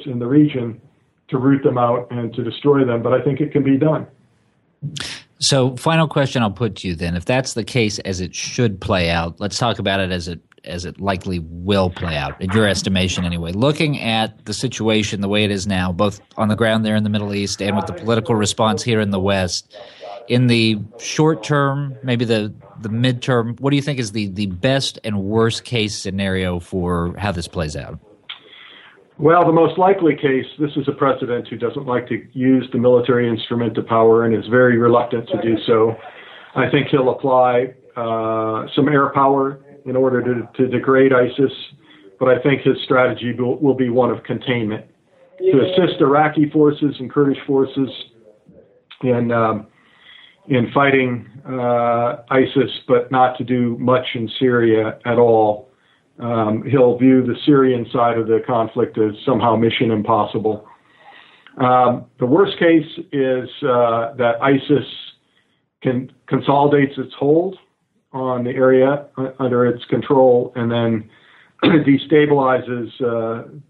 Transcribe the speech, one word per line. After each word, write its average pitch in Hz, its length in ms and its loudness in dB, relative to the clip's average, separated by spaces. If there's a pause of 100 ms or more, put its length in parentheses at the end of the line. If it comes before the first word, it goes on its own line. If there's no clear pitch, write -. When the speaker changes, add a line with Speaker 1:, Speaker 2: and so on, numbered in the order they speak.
Speaker 1:
in 123 140 -8
the 120 80 -6
region, 131 520 2 (500)
to 127 100 -4
root 135 240 2
them 127 160 0
out 120 320 -2
and 117 240 -8
to 120 100 -6
destroy 135 400 0
them. 117 180 -2
But 120 120 0
I 127 100 0
think 143 160 -2
it 143 120 -4
can 139 120 0
be 135 140 2
done. 151 280 0 (1300)
Speaker 2:
So 131 380 0
final 160 320 0
question 131 340 -2
I'll 107 80 0
put 95 260 -6
to - 120 -8
you 87 60 -4
then. 85 200 -4
If 87 120 -6
that's 131 260 -2
the 110 120 -6
case 110 360 -2
as 92 200 -8
it 90 140 -8
should 107 460 -4
play 90 300 0
out, 85 280 -4
let's 101 200 -8
talk 117 200 -2
about 98 220 -2
it 92 100 -4
as 90 180 -6
it, 85 120 -12 (240)
as 87 220 -10
it 80 120 -12
likely 92 420 -4
will 90 500 -2
play 85 260 -6
out, 71 240 -8
in 92 120 -6
your 110 140 4
estimation 92 580 -2
anyway. 85 280 -6
Looking 147 480 0
at 113 460 -4
the 107 80 -8
situation 110 680 -2
the 98 80 -4
way 104 160 0
it 101 60 0
is 95 160 -4
now, 92 260 -2
both 101 300 -2 (160)
on 110 100 0
the 107 80 0
ground 110 300 0
there 107 100 0
in 107 80 0
the 107 60 -2
Middle 104 240 -4
East 101 260 -6
and 101 160 -2
with 95 100 -4
the - 60 -8
political 113 420 -2
response 107 480 0
here 113 180 0
in 104 100 -2
the 98 100 -2
West, 95 560 -4 (500)
in 123 200 2
the 113 340 2 (180)
short 156 440 0
term, 139 600 -2
maybe 123 220 -2
the, 110 280 -2 (280)
the 110 80 -8
midterm, 120 720 -2
what 135 100 -2
do 143 60 2
you 139 60 0
think 143 160 -6
is 110 140 -6
the, 107 160 -4
the 98 180 -4
best 131 580 -4
and 104 180 -4
worst 113 420 0
case 107 360 -4
scenario 95 600 -4
for 87 580 -4
how 101 120 -2
this 85 160 -6
plays 76 300 -8
out? 76 240 -14 (1160)
Speaker 1:
Well, 165 280 4
the 165 60 4
most 160 260 2
likely 185 360 4
case, 131 300 -2 (140)
this 147 180 -2
is 139 120 -2
a 139 40 0
president 123 560 -2
who 123 80 -10
doesn't 117 300 -6
like 123 220 -2
to 113 240 -6
use 127 380 2
the - 60 -4
military 123 500 4
instrument 117 520 -2
of 107 80 -4
power 113 400 4
and 113 80 2
is 104 160 -4
very 123 260 4
reluctant 120 520 2
to 110 120 -4
do 113 160 0 (100)
so. 113 300 2 (580)
I 131 140 0
think 139 200 0
he'll 131 200 2
apply, 127 640 2 (240)
uh, 113 800 -4
some 139 140 2
air 139 260 4
power 139 440 0 (280)
in 127 100 -4
order 127 260 2
to, 117 240 -4 (120)
to 127 100 2
degrade 131 460 4
isis, 123 360 2 (680)
but 127 80 2
I 123 140 2
think 135 180 2
his 131 240 0
strategy 120 480 0
will, 123 240 -2
will 139 180 2
be 127 140 -2
one 120 220 2
of 110 120 -6
containment, 113 600 -6 (540)
to 143 240 4
assist - 360 0
Iraqi 147 520 2
forces 147 480 2
and 123 120 -12
Kurdish 139 360 0
forces 135 420 0 (1120)
in, 120 300 0
um, 110 340 0 (800)
in 120 260 0
fighting, 131 540 2 (220)
uh, 120 680 -2 (120)
isis, 131 420 2 (160)
but 120 240 2
not 131 280 2
to 127 60 -8
do 120 340 -2
much 127 360 0
in 113 240 -6
Syria 117 680 2
at 117 120 2
all. 110 520 4 (480)
Um, 113 460 -2
he'll 123 320 4
view 131 260 6
the 120 220 -2
Syrian 131 480 4
side 120 240 2
of 113 100 0
the 110 200 2
conflict 117 500 -2
as 107 160 2 (140)
somehow 120 280 2
mission 113 360 2
impossible. 107 760 -2 (920)
Um, 127 480 2 (120)
the 127 60 -2
worst 175 340 2
case 165 280 4 (260)
is, 131 380 -2 (120)
uh, 120 520 0
that 117 260 0
isis 135 460 2 (960)
can, 127 280 -4 (160)
consolidates 143 720 2
its 131 160 -10
hold 170 460 0 (560)
on 127 300 -4
the 123 80 -4
area 131 520 4 (140)
u-, 131 200 -6
under 123 280 0
its 120 180 -2
control 127 720 2
and 117 160 -2
then 117 380 -2 (240)
<clears throat> - 280 -12
destabilizes, 139 1300 2 (140)
uh, 117 460 -4 (220)